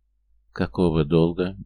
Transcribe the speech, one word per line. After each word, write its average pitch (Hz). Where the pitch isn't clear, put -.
"Какого 85
долга?" — 85